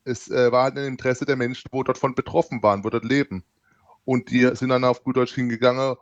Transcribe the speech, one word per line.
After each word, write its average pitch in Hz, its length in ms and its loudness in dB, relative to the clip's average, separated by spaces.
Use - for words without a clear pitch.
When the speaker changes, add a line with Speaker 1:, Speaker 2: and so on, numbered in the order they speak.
Speaker 1:
es, - 260 -8
äh, 123 220 4
war 127 120 4
halt 135 120 -2
im 139 100 -6
Interesse 131 400 -2
der 135 100 0
Menschen, 123 360 -6
wo 131 100 -4
dort 131 160 -2
von 135 160 -2
betroffen 131 480 -2
waren, 101 220 2
wo 110 60 -2
dort 117 140 -4
leben. 123 400 -2
Und 127 260 -2
die 123 160 4
Speaker 2:
Mhm. 123 100 2
Speaker 1:
sind 127 140 -4
dann 127 140 2
auf 123 200 2
gut 127 120 -2
Deutsch 123 180 0
hingegangen 127 680 0